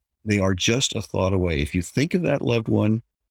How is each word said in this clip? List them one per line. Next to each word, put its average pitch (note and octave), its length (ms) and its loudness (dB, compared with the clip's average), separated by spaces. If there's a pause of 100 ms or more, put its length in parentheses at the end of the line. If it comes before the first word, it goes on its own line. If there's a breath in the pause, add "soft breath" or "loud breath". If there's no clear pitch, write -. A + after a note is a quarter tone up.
(240)
they G#2 140 2
are F#2+ 160 2
just A2+ 400 0
a A2 80 -4
thought G2 300 0
away. F2 280 0
If D2 140 -2
you F2+ 80 0
think D3 320 -2
of F3+ 80 0
that D3 200 0
loved A#2 260 0
one A2 340 2 (280)